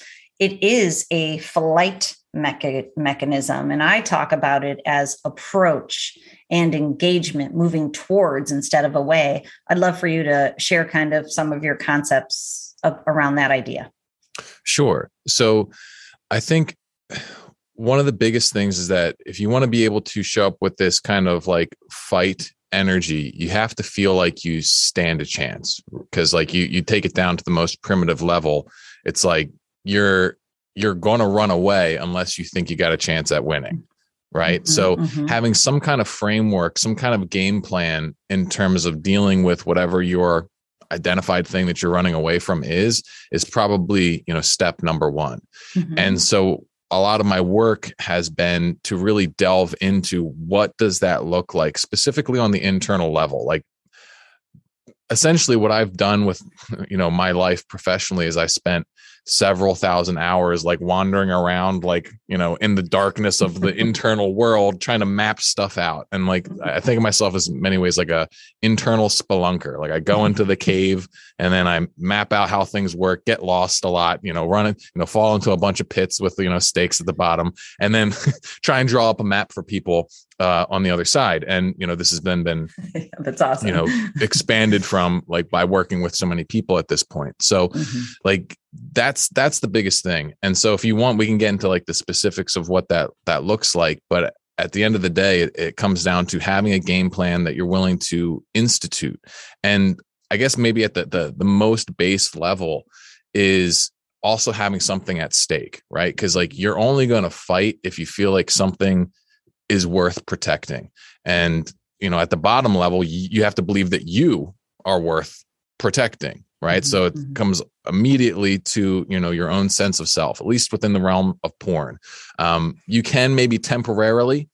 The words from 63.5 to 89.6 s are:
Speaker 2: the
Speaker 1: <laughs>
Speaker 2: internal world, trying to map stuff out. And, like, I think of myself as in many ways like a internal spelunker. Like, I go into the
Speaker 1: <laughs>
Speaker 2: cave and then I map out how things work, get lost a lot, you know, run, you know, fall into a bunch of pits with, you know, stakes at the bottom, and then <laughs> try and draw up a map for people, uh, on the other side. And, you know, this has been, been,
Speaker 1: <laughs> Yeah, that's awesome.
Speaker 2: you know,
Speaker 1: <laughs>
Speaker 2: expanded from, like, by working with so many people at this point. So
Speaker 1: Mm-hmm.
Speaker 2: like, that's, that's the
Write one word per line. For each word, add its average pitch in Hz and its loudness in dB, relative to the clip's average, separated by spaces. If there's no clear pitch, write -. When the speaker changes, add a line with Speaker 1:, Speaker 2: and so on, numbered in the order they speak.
Speaker 2:
the 92 2
Speaker 1:
<laughs> 90 -2
Speaker 2:
internal 110 0
world, 104 2
trying 117 0
to 101 0
map 104 0
stuff - -4
out. 82 -4
And, 92 -2
like, 92 0
I 82 -4
think 120 0
of 113 2
myself 101 0
as 90 -2
in 71 -6
many 95 0
ways 90 0
like 85 0
a 82 0
internal 110 2
spelunker. 87 -2
Like, 76 -6
I 80 -2
go 104 2
into 104 2
the 95 2
Speaker 1:
<laughs> - -4
Speaker 2:
cave 95 0
and 90 2
then 90 2
I 85 0
map 101 -2
out 101 2
how 98 2
things 95 -4
work, 92 0
get - 0
lost 90 0
a 95 -2
lot, 87 0
you 92 -6
know, 82 -2
run, 104 2
you 104 0
know, 87 -2
fall 107 2
into 101 0
a 92 2
bunch 95 0
of 95 -6
pits - -2
with, 95 -2
you 92 0
know, 90 0
stakes 90 0
at 85 -10
the 90 -2
bottom, 85 0
and 104 2
then 107 2
<laughs> - -18
try 135 2
and 131 2
draw 113 4
up 98 -2
a 113 -4
map 101 0
for 95 -10
people, 87 -2
uh, 90 2
on 95 0
the 92 2
other 87 0
side. 92 2
And, 92 -2
you 90 -8
know, 87 -4
this 85 -2
has 82 -4
been, 90 -2
been, 82 -4
Speaker 1:
<laughs> - -12
Yeah, 165 -8
that's 139 -4
awesome. 131 0
Speaker 2:
you 92 0
know, 82 0
Speaker 1:
<laughs> 147 -4
Speaker 2:
expanded 110 2
from, 90 0
like, 85 -2
by 90 2
working 92 0
with 87 -4
so - -4
many 87 -4
people 98 0
at 82 -2
this 76 0
point. 73 -8
So 92 4
Speaker 1:
Mm-hmm. 127 -6
Speaker 2:
like, 98 -2
that's, 127 0
that's 147 0
the 113 -4